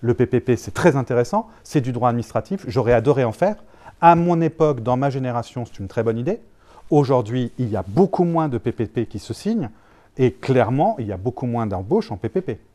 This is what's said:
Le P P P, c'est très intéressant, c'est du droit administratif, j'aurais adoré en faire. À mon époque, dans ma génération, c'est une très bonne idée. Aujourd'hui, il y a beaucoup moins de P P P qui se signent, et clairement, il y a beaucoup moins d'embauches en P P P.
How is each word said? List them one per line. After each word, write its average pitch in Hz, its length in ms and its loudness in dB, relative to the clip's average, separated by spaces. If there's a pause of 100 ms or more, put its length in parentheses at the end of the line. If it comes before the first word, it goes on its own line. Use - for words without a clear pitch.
Le 120 140 2
P 123 100 2
P 123 140 0
P, 117 180 0
c'est - 160 -10
très 165 220 4
intéressant, 131 520 0 (160)
c'est - 180 -2
du 123 100 -4
droit 123 180 0
administratif, 120 580 -4
j'aurais 120 260 2
adoré 127 300 2
en 117 80 0
faire. 196 260 -2 (440)
À 170 140 8
mon 170 260 2
époque, 156 400 0
dans 123 160 0
ma 135 140 0
génération, 123 540 -6
c'est - 140 -18
une 98 80 -8
très 113 160 -2
bonne 113 140 0
idée. 147 240 -4 (480)
Aujourd'hui, 127 680 2
il 123 100 -2
y 104 80 -2
a 92 100 -4
beaucoup 175 380 2
moins 165 240 0
de 120 80 -4
P 117 140 -4
P 107 160 -4
P 117 180 -4
qui - 140 -10
se - 140 -12
signent, 202 360 -4 (480)
et 127 160 2
clairement, 127 680 2
il 117 60 -4
y 101 80 -4
a 92 40 -6
beaucoup 117 280 -6
moins 117 220 -2
d'embauches 101 440 -2
en 107 60 -10
P 117 100 -8
P 185 140 -4
P. 117 180 -8 (160)